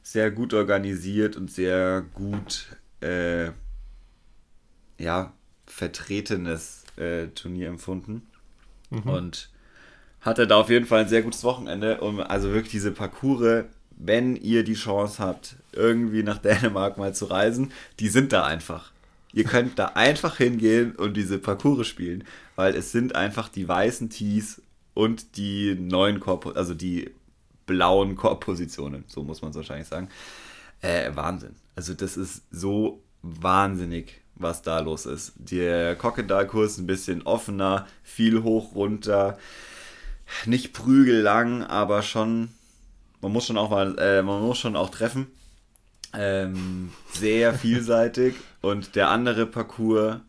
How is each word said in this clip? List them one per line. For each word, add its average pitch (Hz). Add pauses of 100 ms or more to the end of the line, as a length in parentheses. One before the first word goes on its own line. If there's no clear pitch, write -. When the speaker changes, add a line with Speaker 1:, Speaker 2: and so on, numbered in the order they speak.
Speaker 1:
sehr 107
gut 113
organisiert 98
und 92
sehr 92
gut... 101 (340)
Äh, 85 (1500)
ja, 87 (320)
vertretenes, 90 (140)
äh, 85
Turnier 90
empfunden. 95 (640)
Speaker 2:
Mhm. 110
Speaker 1:
Und 90 (720)
hatte 117
da 104
auf 110
jeden 120
Fall 110
ein 101
sehr 113
gutes 113
Wochenende. 110
Und 104
also 98
wirklich 110
diese 104
Parcours, 117 (320)
wenn 117
ihr 113
die 110
Chance 104
habt, - (160)
irgendwie 113
nach 104
Dänemark 104
mal 98
zu 101
reisen, 113 (280)
die 107
sind 131
da 85
einfach. 80 (420)
Ihr 107
könnt 123
da 98
einfach 143
hingehen 117
und 104
diese 95
Parcours 120
spielen, 87 (320)
weil 95
es 90
sind 120
einfach 104
die 92
weißen 110
Tees 104 (320)
und 110
die 101
neuen 92
Korb-, 92
also 87
die 87 (560)
blauen 95
Korbpositionen, 80
so 76
muss 78
man's 76
wahrscheinlich 78
sagen. 90 (760)
Äh, 82
Wahnsinn. 78 (200)
Also 87
das 98
ist 92
so 98 (220)
wahnsinnig, 90 (140)
was 85
da 82
los 78
ist. 71
Der 87
Crocodile-Kurs 104
ein 92
bisschen 95
offener, 98 (160)
viel 113
hoch, 110
runter, 101 (1040)
nicht 123
prügellang, 120
aber 104
schon, 113 (720)
man 98
muss 120
schon 110
auch 104
mal, 98
äh, 98
man 101
muss 120
schon 110
auch 92
treffen. 127 (840)
Ähm, 95 (220)
sehr 113
Speaker 2:
<laughs> -
Speaker 1:
vielseitig 120 (260)
und 101
der 98
andere 113
Parcours 110 (120)